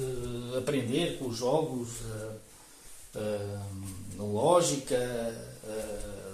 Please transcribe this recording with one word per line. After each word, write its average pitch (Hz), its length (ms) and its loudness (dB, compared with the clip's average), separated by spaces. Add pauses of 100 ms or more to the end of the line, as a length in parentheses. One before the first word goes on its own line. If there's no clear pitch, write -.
(580)
aprender 139 600 2
com 131 80 -2
os 113 100 -2
jogos, 123 520 2 (200)
eh, 107 260 -6 (800)
eh, 101 440 -2 (580)
lógica, 135 760 4
eh, 110 1200 -2 (180)